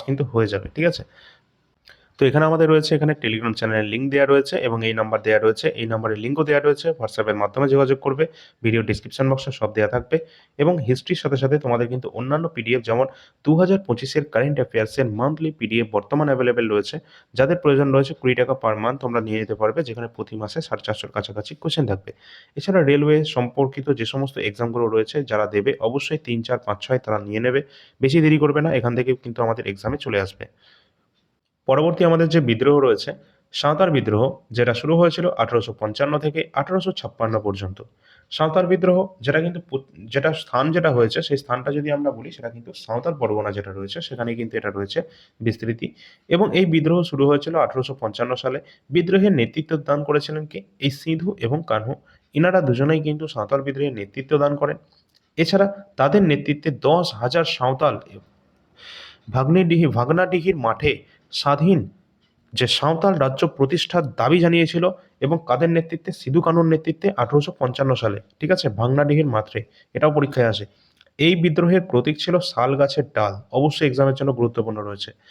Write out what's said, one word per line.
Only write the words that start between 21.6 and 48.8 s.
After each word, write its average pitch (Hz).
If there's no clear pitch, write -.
থাকবে। 98
এছাড়া 190
রেলওয়ে 147
সম্পর্কিত 135
যে 113
সমস্ত 135
এক্সামগুলো 117
রয়েছে, 110
যারা 107
দেবে 104
অবশ্যই 135
তিন, 120
চার, 120
পাঁচ, 104
ছয় 131
তারা 107
নিয়ে 104
নেবে, 127
বেশি 135
দেরি 156
করবে 147
না, 160
এখান 120
থেকে 127
কিন্তু 120
আমাদের 113
এক্সামে 107
চলে 107
আসবে। -
পরবর্তী 160
আমাদের 165
যে 160
বিদ্রোহ 123
রয়েছে, 127
সাঁওতাল 160
বিদ্রোহ, 110
যেটা 120
শুরু 147
হয়েছিল 170
আঠারোশো 113
পঞ্চান্ন 143
থেকে 151
আঠারোশো 185
ছাপ্পান্ন 110
পর্যন্ত। 98
সাঁওতাল 160
বিদ্রোহ, 180
যেটা 143
কিন্তু 170
পু-, 113
যেটা 147
স্থান 143
যেটা 165
হয়েছে, 123
সেই 147
স্থানটা 127
যদি 147
আমরা 196
বলি, 120
সেটা 120
কিন্তু 117
সাঁওতাল 123
পরগনা 107
যেটা 98
রয়েছে, 98
সেখানে 117
কিন্তু 117
এটা 104
রয়েছে 101
বিস্তৃতি। 113
এবং 190
এই 190
বিদ্রোহ 165
শুরু 139
হয়েছিল 147
আঠারোশো 131
পঞ্চান্ন 120
সালে। 127